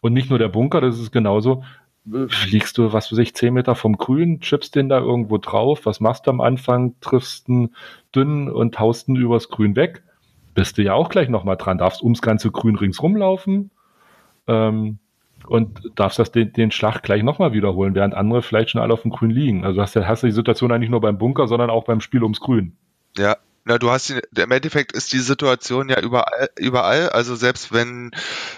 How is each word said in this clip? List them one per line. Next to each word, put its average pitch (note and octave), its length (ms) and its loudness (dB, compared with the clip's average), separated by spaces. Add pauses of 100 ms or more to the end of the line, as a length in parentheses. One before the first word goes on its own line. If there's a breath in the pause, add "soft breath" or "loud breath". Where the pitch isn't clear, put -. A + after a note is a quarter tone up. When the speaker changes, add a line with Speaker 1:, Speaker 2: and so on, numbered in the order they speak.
Speaker 1:
Und A#2 120 2
nicht C3 160 0
nur B2+ 100 2
der A2 100 2
Bunker, C3+ 320 0
das A#2+ 180 0
ist A2+ 120 -10
genauso. A2+ 520 2 (480 loud breath)
Äh, B2+ 160 -4
fliegst G2+ 500 -2
du, A2+ 160 2
was A2 180 -2
weiß A2 80 -4
ich, A2+ 160 0
zehn A#2+ 180 0
Meter B2 200 0
vom A2 240 0
Grün, D#3+ 420 0
chippst - 360 -4
den C#3 140 2
da C3 100 4
irgendwo A#2+ 380 0
drauf, A2+ 480 0
was G#2+ 140 -2
machst - 280 0
du C#3 40 4
am B2 100 0
Anfang? B2 580 0
Triffst - 480 -2
einen B2 280 0 (380 loud breath)
dünnen C#3+ 380 0
und A#2 280 -2
haust A2+ 280 0
ihn C3+ 80 2
übers A#2 340 0
Grün G#2 260 2
weg, E3+ 280 0 (500)
bist - 240 0
du G#2 60 4
ja G2 100 2
auch D#3+ 160 2
gleich D#3 200 2
nochmal F#2+ 280 -2
dran, F#2 200 -2
darfst F2+ 240 0
ums A#2 200 2
ganze A2 300 0
Grün A2 240 0
ringsrum G#2 400 0
laufen, G3 560 -2 (760 soft breath)
ähm, A2 520 0 (460)
und A2+ 500 -2
darfst G2+ 240 0
das, A2 120 2
den, A2+ 200 2
den A2 200 0
Schlag - 320 -2
gleich G#2+ 200 0
nochmal D3 300 0
wiederholen, G2 420 0
während G2 180 2
andere A2 280 0
vielleicht A2 300 0
schon A2+ 100 -2
alle A2+ 120 2
auf A2+ 100 -2
dem A2+ 80 -2
Grün A2+ 180 0
liegen. A2+ 340 0
Also F#2+ 180 0
hast G2 140 -2
du, G2+ 100 2
hast A2+ 180 -2
du B2+ 40 4
die G#2+ 60 2
Situation A#2 380 0
eigentlich A#2 180 0
nur A#2+ 100 0
beim G#2 180 0
Bunker, B2 300 0
sondern A#2 220 0
auch A2+ 160 -2
beim A2+ 160 0
Spiel A#2+ 220 0
ums G#2+ 180 -2
Grün. G#2+ 340 0 (400)
Speaker 2:
Ja. G2+ 220 0 (320)
Na, A#2+ 80 4
du A#2+ 140 2
hast B2+ 160 -2
die, A#2+ 340 -6
im A#2 100 0
Endeffekt C#3 420 -2
ist - 180 -6
die C3+ 80 0
Situation C3 720 0
ja B2+ 100 2
überall, A#2+ 580 -2
überall. B2 520 0
Also A#2+ 260 -2
selbst B2 380 -2
wenn, A#2+ 380 -4 (460 loud breath)